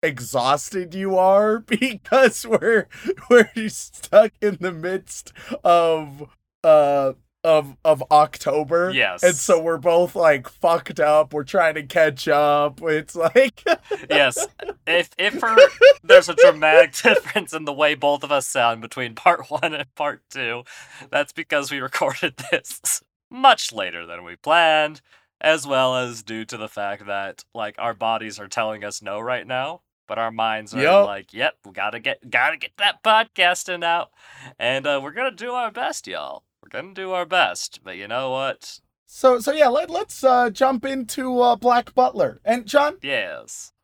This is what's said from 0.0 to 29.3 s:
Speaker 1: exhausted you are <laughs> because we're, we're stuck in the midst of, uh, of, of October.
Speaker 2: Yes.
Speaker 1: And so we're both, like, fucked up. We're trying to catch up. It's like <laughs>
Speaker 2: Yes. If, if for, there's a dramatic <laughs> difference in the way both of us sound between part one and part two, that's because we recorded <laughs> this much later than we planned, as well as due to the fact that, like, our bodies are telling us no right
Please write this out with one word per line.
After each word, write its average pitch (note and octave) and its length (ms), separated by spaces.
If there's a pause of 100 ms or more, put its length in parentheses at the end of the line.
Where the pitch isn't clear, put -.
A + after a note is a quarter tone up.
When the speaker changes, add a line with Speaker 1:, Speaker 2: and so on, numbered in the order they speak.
Speaker 1:
exhausted C#3+ 920
you F#3+ 220
are G3+ 420
<laughs> - 20
because B3 840
we're, A3 420 (420)
we're A#3 200 (180)
stuck - 640 (100)
in G3+ 180
the F3+ 120
midst F3+ 600 (320)
of, D#3+ 640 (340)
uh, C#3+ 500 (320)
of, D3+ 400
of B2+ 260
October. D3+ 840
Speaker 2:
Yes. G2 300
Speaker 1:
And F3 140
so E3 260
we're E3 160
both, E3+ 380
like, D3+ 320
fucked E3+ 500
up. D3+ 340
We're D3 120
trying D#3+ 320
to D3 80
catch D3+ 420
up. D3 560
It's D#3 320
like G#3+ 480 (240)
<laughs> - 240
Speaker 2:
Yes. D4 380 (360)
If, E3+ 320
if G#3 220
for, - 160 (480)
there's B4+ 260
a F4 60
dramatic - 580
<laughs> - 100
difference G3 520
in D#3 100
the D3 80
way D3 220
both C#3+ 300
of C#3+ 80
us C#3 160
sound A#2 340
between A#2 320
part E3+ 340
one D#3 260
and C#3+ 200
part D3 340
two, B2 360 (460)
that's D3 220
because D3 380
we C#3+ 80
recorded C3+ 580
<laughs> - 140
this - 500 (300)
much B3+ 420
later F2+ 340
than F2 180
we F2 100
planned, D#3 680 (400)
as D3+ 280
well C3 280
as A#2+ 280
due A2 220
to B2 100
the G#2+ 120
fact G2+ 380
that, G2 380 (100)
like, G#2+ 240
our A#2 160
bodies A2 460
are G2 80
telling A2 340
us G#2 180
no G#2 200
right A#2+ 260